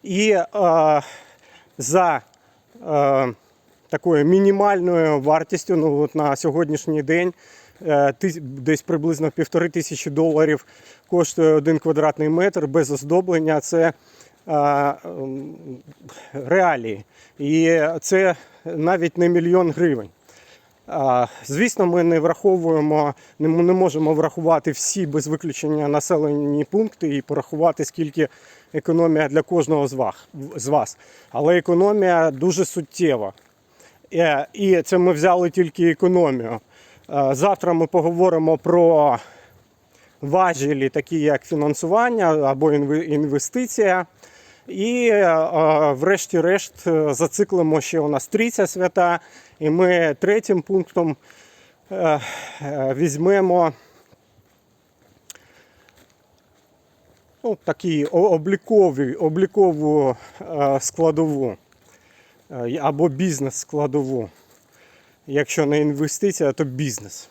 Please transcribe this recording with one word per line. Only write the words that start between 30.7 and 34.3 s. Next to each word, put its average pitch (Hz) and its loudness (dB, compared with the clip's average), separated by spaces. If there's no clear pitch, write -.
Але 151 2
економія 175 2
дуже 165 -2
суттєва. 139 -4
Е, 151 0